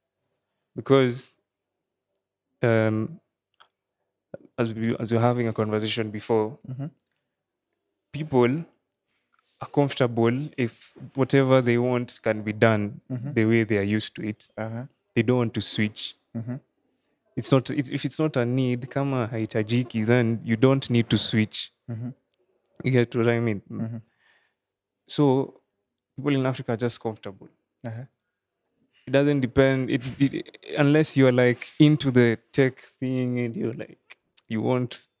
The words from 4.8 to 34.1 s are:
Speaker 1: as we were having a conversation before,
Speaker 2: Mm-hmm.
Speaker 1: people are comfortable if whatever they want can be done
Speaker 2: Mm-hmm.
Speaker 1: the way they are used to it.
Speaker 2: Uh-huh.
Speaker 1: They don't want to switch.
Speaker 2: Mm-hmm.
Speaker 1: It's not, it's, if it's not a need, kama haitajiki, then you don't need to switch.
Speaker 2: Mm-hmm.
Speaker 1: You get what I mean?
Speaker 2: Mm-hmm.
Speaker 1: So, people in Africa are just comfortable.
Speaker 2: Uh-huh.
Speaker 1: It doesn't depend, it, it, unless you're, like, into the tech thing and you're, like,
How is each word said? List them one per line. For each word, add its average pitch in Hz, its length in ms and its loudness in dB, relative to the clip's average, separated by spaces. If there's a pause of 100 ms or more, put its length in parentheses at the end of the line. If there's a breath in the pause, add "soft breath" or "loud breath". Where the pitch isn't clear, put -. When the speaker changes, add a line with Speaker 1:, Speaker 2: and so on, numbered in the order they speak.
Speaker 1:
as 110 140 -4
we 117 60 2
were 113 60 2
having 120 240 0
a 110 60 -4
conversation 107 560 -2
before, 107 480 -2 (120)
Speaker 2:
Mm-hmm. 131 180 -8 (1200)
Speaker 1:
people 143 540 2 (960)
are - 60 -14
comfortable 127 880 0
if - 360 -6 (200)
whatever 131 480 4
they 120 160 2
want 123 460 -2
can 107 180 -2
be 107 100 -6
done 107 480 2 (120)
Speaker 2:
Mm-hmm. 131 220 -8
Speaker 1:
the 113 120 2
way 113 180 4
they 107 140 0
are 98 200 0
used - 180 -6
to - 120 -8
it. - 300 -10
Speaker 2:
Uh-huh. 113 280 -8 (300)
Speaker 1:
They 123 60 2
don't 123 160 2
want 117 160 -2
to 107 80 -4
switch. - 540 -6 (200)
Speaker 2:
Mm-hmm. 117 200 -8 (800)
Speaker 1:
It's - 160 -2
not, 131 180 2
it's, 135 220 -4
if 139 140 -6
it's 135 140 -6
not 156 180 -2
a 120 80 0
need, 123 440 -2
kama 135 420 -4
haitajiki, 113 760 -2
then 117 380 2
you 113 140 0
don't 131 320 2
need 117 220 2
to 113 60 4
switch. - 540 -2 (180)
Speaker 2:
Mm-hmm. 120 200 -8 (760)
Speaker 1:
You 131 80 0
get 123 240 4
what 117 140 2
I 117 100 2
mean? 110 220 -2 (100)
Speaker 2:
Mm-hmm. 113 260 -8 (1080)
Speaker 1:
So, 135 540 0 (540)
people 143 200 -2
in 131 100 0
Africa 127 280 -4
are 113 40 -4
just 120 220 -4
comfortable. 104 500 -12 (360)
Speaker 2:
Uh-huh. 117 180 -10 (1000)
Speaker 1:
It 131 60 -12
doesn't 143 300 4
depend, 131 480 2
it, 131 120 -2 (180)
it, - 380 -2 (200)
unless 151 400 4
you're, 131 140 6
like, 123 380 2 (100)
into 151 320 6
the 120 260 4 (140)
tech 131 280 0
thing 127 600 -4
and 120 160 -4
you're, 120 180 -6
like, - 440 -18 (300)